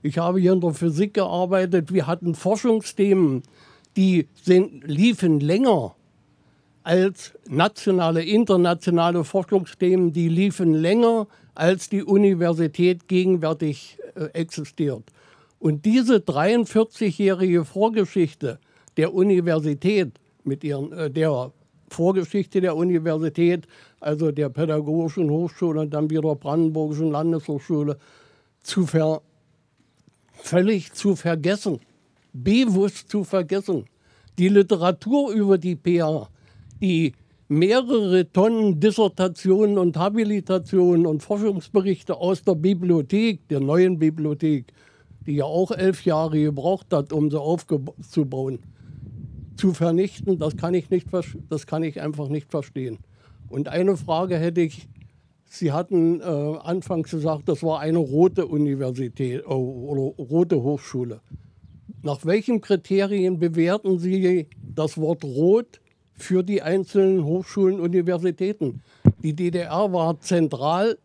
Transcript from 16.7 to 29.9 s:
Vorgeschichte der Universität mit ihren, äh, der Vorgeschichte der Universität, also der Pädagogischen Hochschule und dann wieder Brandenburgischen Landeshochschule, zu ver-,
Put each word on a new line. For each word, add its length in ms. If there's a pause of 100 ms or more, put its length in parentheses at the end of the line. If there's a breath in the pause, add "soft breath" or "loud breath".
Vorgeschichte 960 (380 soft breath)
der 180
Universität 1040 (240)
mit 200
ihren, 300
äh, 160
der 420 (380)
Vorgeschichte 720
der 140
Universität, 920 (320 soft breath)
also 320
der 180
Pädagogischen 840
Hochschule 500
und 100
dann 200
wieder 240
Brandenburgischen 720
Landeshochschule, 880 (640 soft breath)
zu 240
ver-, 360 (1120)